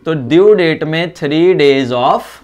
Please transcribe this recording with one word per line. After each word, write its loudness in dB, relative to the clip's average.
तो -4
ड्यू 2
डेट -2
में -6
three 0
days 2
of -2